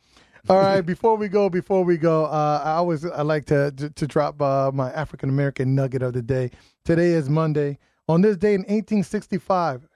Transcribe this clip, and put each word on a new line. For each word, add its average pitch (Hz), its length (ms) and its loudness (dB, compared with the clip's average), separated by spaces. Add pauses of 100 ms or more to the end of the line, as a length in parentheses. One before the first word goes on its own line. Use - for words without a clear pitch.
(500)
All 190 80 6
right, 196 240 4
before 196 340 0
we 208 120 -4
go, 202 200 2
before 185 340 0
we 175 140 2
go, 160 300 2
uh, 151 380 0
I 156 100 -2
always, 170 300 -2
I 147 180 -6
like 151 240 -2
to, 143 260 2
to, 143 180 -10
to 151 160 -6
drop, 147 340 -2
uh, 135 320 2
my 131 200 -4
African-American 139 840 -2
nugget 135 280 -2
of 127 100 -2
the 123 100 -4
day. 127 280 -2 (340)
Today 170 280 2
is 156 160 0
Monday. 151 500 0 (280)
On 165 140 4
this 208 160 4
day 202 180 2
in 190 140 -2
eighteen 208 340 0
sixty-five, 175 920 -4